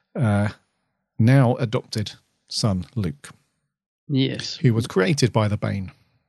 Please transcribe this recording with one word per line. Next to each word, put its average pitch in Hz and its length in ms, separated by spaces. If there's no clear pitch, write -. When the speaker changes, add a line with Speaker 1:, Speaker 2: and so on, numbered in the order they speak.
Speaker 1:
uh, 104 340
now 123 380
adopted 110 560
son, 95 380
Luke. 87 340
Speaker 2:
Yes. 135 500
Speaker 1:
Who 123 160
was 113 140
created - 440
by 107 160
the 104 100
Bane. 98 340